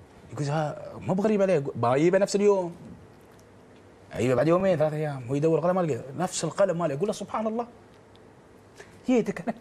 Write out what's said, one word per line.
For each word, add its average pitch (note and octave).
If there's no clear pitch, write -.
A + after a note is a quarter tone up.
يقول: C#3+
'ها، D3
مو -
بغريب G3+
عليه.' F#3
أقول: C#3
'بجيبه D3
نفس G3
اليوم. G3
أجيبه B2+
بعد C#3
يومين F3+
ثلاثة D3+
أيام.' C#3+
هو C3+
يدور D3+
قلم F3+
ما F#3
لقى، C#3
نفس F3+
القلم F3
ما E3+
لقى. C#3+
أقول E3+
له: G#3+
'سبحان A3
الله. A3+
جيتك A3+
أنا.' A3+